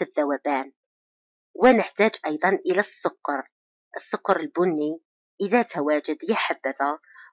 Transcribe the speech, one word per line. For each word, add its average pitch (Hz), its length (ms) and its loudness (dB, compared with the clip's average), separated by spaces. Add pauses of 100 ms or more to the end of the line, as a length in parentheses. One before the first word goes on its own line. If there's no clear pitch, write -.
الذوبان. 143 680 -2 (840)
ونحتاج 220 560 4 (140)
أيضًا 156 240 0
إلى 185 300 0
السكر، - 720 -4 (440)
السكر - 440 -2
البني 160 600 -2 (420)
إذا 202 200 2
تواجد 151 560 -2 (120)
يا 220 60 2
حبذا، 143 640 -4 (340)